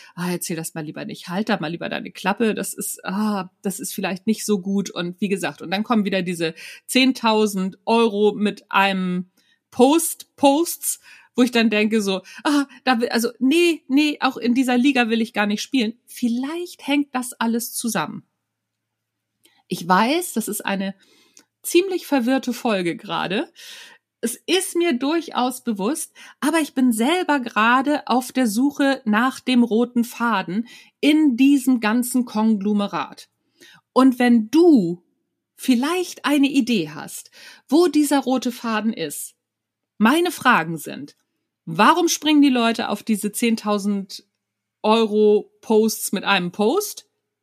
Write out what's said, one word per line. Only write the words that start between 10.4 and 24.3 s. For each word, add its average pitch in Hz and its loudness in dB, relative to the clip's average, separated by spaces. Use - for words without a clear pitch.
wo 240 2
ich 254 4
dann 226 2
denke 214 0
so, 190 -2
„Ah, 294 2
da 254 0
will, 240 -2
also 233 -2
nee, 320 2
nee, 294 2
auch 262 0
in 240 -2
dieser 247 2
Liga 247 2
will 226 0
ich 220 -4
gar 208 0
nicht 208 -2
spielen.“ 226 -2
Vielleicht 269 -6
hängt 285 -2
das 247 -6
alles 233 -4
zusammen. 208 -6
Ich 180 -6
weiß, 233 0
das 220 -6
ist - -10
eine 196 -6
ziemlich 359 0
verwirrte 262 0
Folge 190 -2
gerade. 170 -6
Es 226 -4